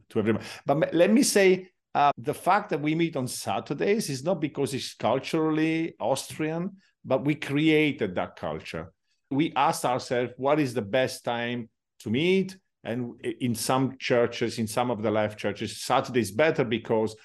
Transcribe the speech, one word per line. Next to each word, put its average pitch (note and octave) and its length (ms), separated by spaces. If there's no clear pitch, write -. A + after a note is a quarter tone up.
to A#2 100
everyone. G#2 240
But D3+ 180
m-, - 100
let F3+ 180
me B3+ 120
say, F#3 460
uh, C#3+ 240
the B2+ 160
fact G3 380
that D3+ 100
we D3+ 140
meet E3 200
on B2+ 120
Saturdays D3 800
is C3 140
not E3 180
because C#3 320
it's - 220
culturally D#3 1040
Austrian, D#3 720
but B2+ 180
we D3 120
created D3 800
that F#2 200
culture. D#2+ 560
We D3 260
asked D#3 300
ourselves, B2 520
"What C#3+ 220
is B2+ 140
the A#2+ 80
best A#2+ 420
time A#2+ 460
to - 100
meet?" F#3 480
And A#2+ 300
i-, A#2+ 160
in B2 160
some C3 440
churches, A#2 580
in A2+ 100
some B2 240
of G#2+ 120
the A2 80
life G#2+ 260
churches, G#2+ 440
Saturday B2+ 380
is G2 120
better D3+ 340
because, A2 600